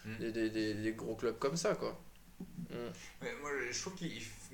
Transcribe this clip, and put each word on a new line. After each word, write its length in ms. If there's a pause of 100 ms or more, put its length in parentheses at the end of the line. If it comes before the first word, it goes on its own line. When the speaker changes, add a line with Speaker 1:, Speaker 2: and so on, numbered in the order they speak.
Speaker 1:
Hmm. 140
Speaker 2:
des, 120
des, 180
des, 260
des 180
gros 220
clubs 220
comme 200
ça, 180
quoi. 240 (720)
Hmm. 40 (460)
Speaker 1:
Mais 200
moi, 100 (180)
je 100
trouve 160
qu'il, 160 (420)